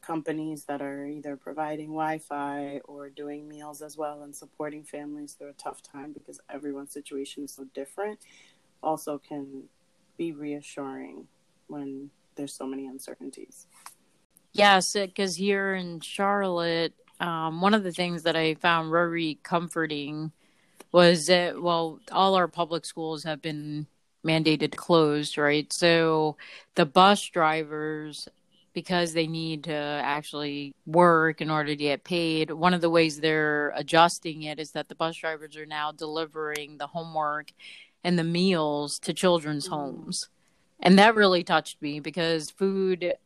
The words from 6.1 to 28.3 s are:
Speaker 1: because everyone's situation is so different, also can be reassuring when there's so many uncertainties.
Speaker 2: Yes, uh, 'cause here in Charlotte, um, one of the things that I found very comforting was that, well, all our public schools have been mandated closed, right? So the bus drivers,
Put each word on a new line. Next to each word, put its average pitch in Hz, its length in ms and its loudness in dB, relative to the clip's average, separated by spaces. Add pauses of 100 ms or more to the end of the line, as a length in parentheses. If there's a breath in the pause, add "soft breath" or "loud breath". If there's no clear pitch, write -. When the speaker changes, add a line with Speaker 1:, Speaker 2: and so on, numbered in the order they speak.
Speaker 1:
because - 380 -20
everyone's 143 420 -12
situation 143 540 -12
is - 80 -16
so 135 100 -16 (100)
different, 202 460 -10 (600 soft breath)
also 151 360 -4
can 139 460 -12 (540)
be 165 160 -6
reassuring 143 920 -12 (420)
when 143 420 -10 (260)
there's 143 180 -10
so 131 140 -10
many - 200 -8
uncertainties. - 800 -16 (840 loud breath)
Speaker 2:
Yes, 202 460 6
uh, 196 180 -2
'cause 190 220 -2
here 196 360 0
in 175 280 -6
Charlotte, 175 920 0 (280)
um, 165 400 -2
one 202 120 6
of 208 120 2
the 175 80 -4
things 175 300 -2
that 165 120 4
I 160 200 2
found 165 360 2
very 170 520 0
comforting 156 920 -4 (580 soft breath)
was 175 340 8
that, 175 340 4
well, 165 400 -2 (120)
all 190 240 4
our 175 120 4
public 165 380 -4
schools 160 380 -8
have 156 180 -6
been 151 460 -8 (360)
mandated 156 520 2
closed, 147 640 2
right? 147 340 2
So 160 640 2 (380 loud breath)
the 175 100 6
bus 190 440 6
drivers, 156 960 -2 (460)